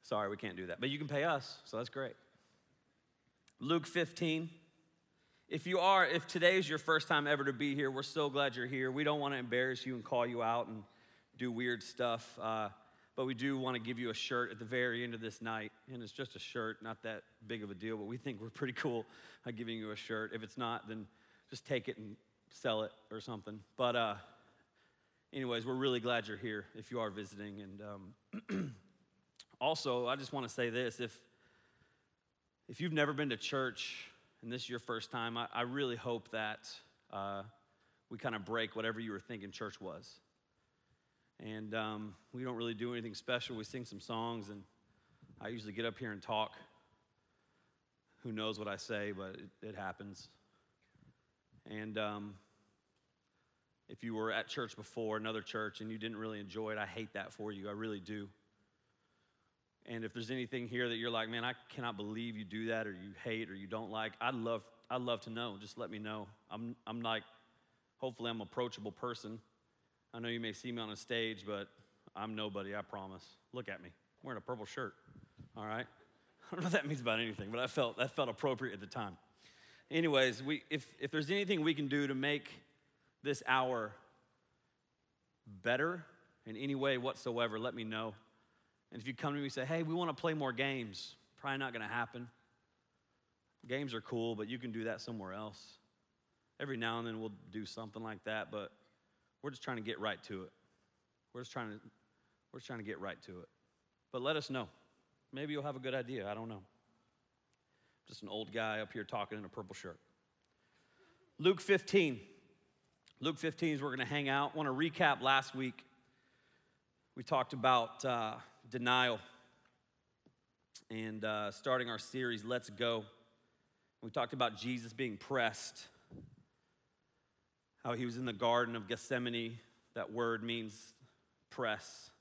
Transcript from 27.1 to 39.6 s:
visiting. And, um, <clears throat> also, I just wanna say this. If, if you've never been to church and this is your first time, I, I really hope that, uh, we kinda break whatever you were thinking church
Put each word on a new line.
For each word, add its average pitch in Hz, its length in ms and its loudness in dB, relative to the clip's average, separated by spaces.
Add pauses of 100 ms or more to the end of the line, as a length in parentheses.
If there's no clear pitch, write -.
visiting. 101 500 -8
And, 98 220 -12
um, 123 1000 -6
<clears throat> - 0 - (800)
also, 127 460 2
I 131 100 2
just 135 160 -6
wanna 131 160 -2
say 120 220 2
this. 120 300 0
If, 117 200 -4 (1500)
if 120 120 -10
you've 170 120 0
never 151 200 6
been 143 180 2
to 113 60 2
church - 680 -2 (340)
and 117 120 -6
this 123 100 -4
is - 60 -8
your 120 100 -4
first 113 320 -4
time, 117 260 -2
I, 117 160 -2
I 120 100 0
really 127 340 0
hope 117 340 -2
that, 107 380 -2 (440)
uh, 98 300 -2 (680)
we 117 100 -8
kinda 113 200 -2
break 110 380 0
whatever 113 240 0
you 113 100 -4
were 101 80 -4
thinking 101 320 -8
church 101 300 -6